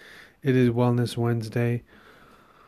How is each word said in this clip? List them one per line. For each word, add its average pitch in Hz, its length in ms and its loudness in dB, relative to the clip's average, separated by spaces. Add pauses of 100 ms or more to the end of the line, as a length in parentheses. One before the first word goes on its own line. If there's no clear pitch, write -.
(440)
It 135 100 2
is 127 160 4
Wellness 120 460 0
Wednesday, 117 680 -2 (840)